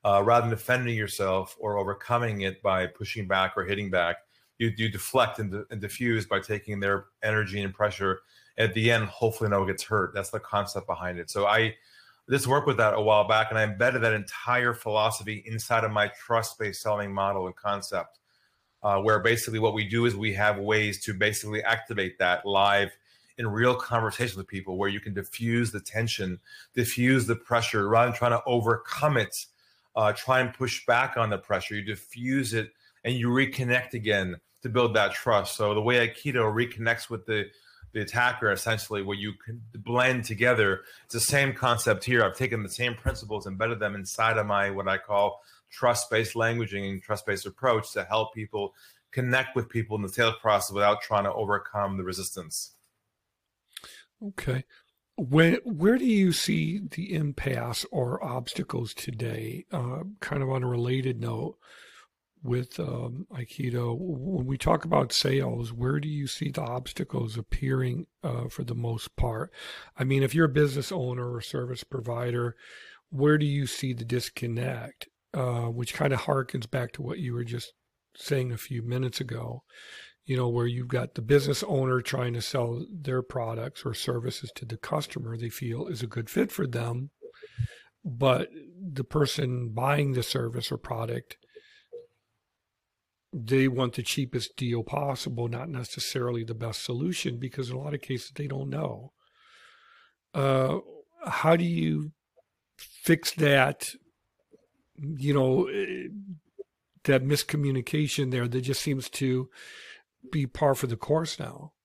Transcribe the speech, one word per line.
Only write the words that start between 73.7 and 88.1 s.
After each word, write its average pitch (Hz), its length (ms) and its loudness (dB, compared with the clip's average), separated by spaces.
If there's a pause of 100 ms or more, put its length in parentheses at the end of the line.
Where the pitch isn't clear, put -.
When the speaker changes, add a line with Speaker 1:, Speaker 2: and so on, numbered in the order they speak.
Speaker 2:
the 120 120 -6
disconnect? 117 1000 -4 (260)
Uh, 123 320 0
which 117 280 -4
kind 143 200 2
of 120 80 0
harkens 135 480 -2
back 123 240 -2
to - 80 -12
what 143 180 -6
you 123 140 -4
were 120 100 -4
just 120 300 -8 (420)
saying 127 360 -2
a 113 60 -6
few 120 240 -6
minutes 123 380 -4
ago, 117 440 -8 (600)
you 135 140 0
know, 127 100 2
where 120 180 2
you've 120 220 -2
got 123 280 -2
the - 60 -4
business 139 420 4
owner 131 360 2
trying 123 340 -2
to 117 80 -4
sell 120 480 -2
their 139 320 -2
products 113 640 -6
or 117 80 -2
services 123 600 -4
to - 100 -12
the 113 120 -10
customer 123 580 -4
they 117 140 -6
feel 117 380 -6
is 135 140 -6
a 120 60 -4
good 113 220 -6
fit 214 220 0
for - 140 -2
them, 120 440 -4 (960)
but 131 440 2 (320)